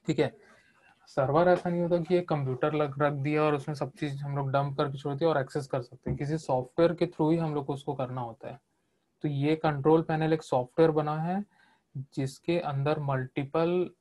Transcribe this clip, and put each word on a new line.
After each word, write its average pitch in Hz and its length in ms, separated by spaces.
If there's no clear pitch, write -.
ठीक 156 120
है, 131 140
server 143 400
ऐसा 180 220
नहीं 175 120
होता 175 180
कि 170 160
ये 175 80
कंप्यूटर 147 500
लग, 143 280
रख 147 140
दिया 151 280
और 151 120
उसमें 143 200
सब 139 160
चीज़ 143 240
हम 139 200
लोग 139 160
dump 139 260
करके 147 200
छोड़ 143 160
दिया 160 160
और 151 80
access 135 300
कर 131 140
सकते - 280
हैं। 139 100
किसी 151 180
software 156 560
के 170 140
through 160 240
ही 170 60
हम 160 180
लोग 139 100
को 143 80
उसको 139 200
करना 127 280
होता 117 280
है। 117 100
तो 156 40
ये 147 280
control 156 480
panel 160 300
एक 156 100
software 160 480
बना 151 260
है 180 260
जिसके 151 460
अंदर 147 400
multiple 147 880